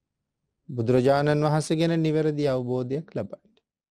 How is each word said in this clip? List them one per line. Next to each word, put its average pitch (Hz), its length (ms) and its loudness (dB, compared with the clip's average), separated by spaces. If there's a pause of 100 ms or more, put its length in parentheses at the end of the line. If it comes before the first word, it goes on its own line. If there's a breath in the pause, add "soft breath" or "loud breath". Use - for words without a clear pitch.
(680)
බුදුරජාණන් 135 760 2
වහන්සේ 151 320 0
ගැන 170 200 0
නිවැරදි 156 500 0
අවබෝධයක් 127 640 -4
ලබන්න. - 440 -10 (360)